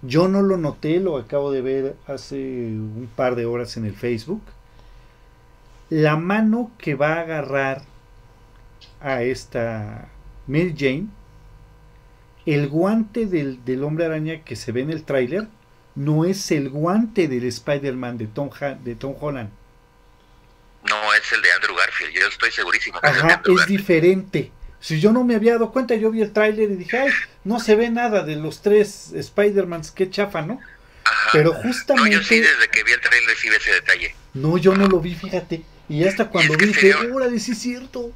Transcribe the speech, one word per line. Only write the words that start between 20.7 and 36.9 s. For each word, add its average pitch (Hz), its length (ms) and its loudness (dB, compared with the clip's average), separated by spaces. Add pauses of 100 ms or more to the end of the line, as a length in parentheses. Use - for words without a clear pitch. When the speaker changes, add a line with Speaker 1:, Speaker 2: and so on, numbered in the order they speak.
Speaker 2:
No, 107 260 0
es 107 200 2
el 110 80 0
de 92 120 4
Andrew 95 220 0
Garfield, 85 380 -2
yo 92 140 2
estoy 113 240 -2
segurísimo 98 500 -4
que 147 80 2
es 143 60 0
el - 60 0
de 156 60 0
Speaker 1:
Ajá, 175 100 4
Speaker 2:
Andrew 190 180 2
Speaker 1:
es 180 60 4
Speaker 2:
Garfield. 190 200 2
Speaker 1:
diferente. 180 680 2 (280)
Si 156 220 -4
yo 202 100 6
no 247 120 4
me 240 120 2
había 226 180 4
dado 226 180 0
cuenta, 254 240 0
yo 220 160 0
vi 220 100 0
el 202 100 0
tráiler 214 400 2
y 196 40 -2
dije, 180 220 -6
"Ay, 277 120 0 (340)
no 214 160 -2
se 214 160 6
ve 233 140 2
nada 226 340 0
de 151 120 -4
los 151 260 -8
tres 202 520 2
Spider-Mans, 175 760 -2
qué 185 180 -2
chafa, 196 340 -4
¿no?". 214 180 -8 (420)
Speaker 2:
Ajá. - 300 2
Speaker 1:
Pero 156 200 6
Speaker 2:
No, - 60 -4
yo - 40 -12
sí, 226 760 2
Speaker 1:
justamente - 20 2
Speaker 2:
desde 127 280 4
que 110 140 2
vi 113 100 2
el 117 80 0
tráiler 117 340 2
sí 110 140 -4
vi 107 60 4
ese 107 180 2
detalle. 92 420 0 (200)
Speaker 1:
No, 151 220 0
yo 190 180 4
no 196 120 4
lo 185 120 4
vi, 175 160 -6
fíjate. 175 480 -8 (260)
Y 151 160 0
hasta 196 200 0
Speaker 2:
Y 214 40 -12
Speaker 1:
cuando 151 240 2
Speaker 2:
es 156 60 0
que 185 60 6
Speaker 1:
vi, 214 80 2
dije, 196 200 6